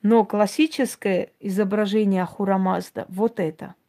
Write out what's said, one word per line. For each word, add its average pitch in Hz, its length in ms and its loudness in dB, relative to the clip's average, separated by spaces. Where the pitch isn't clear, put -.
Но 214 240 4
классическое 208 1120 0
изображение 202 840 0
Ахура 190 340 -2
Мазда — 185 500 -2
вот 214 320 -2
это. 156 360 -6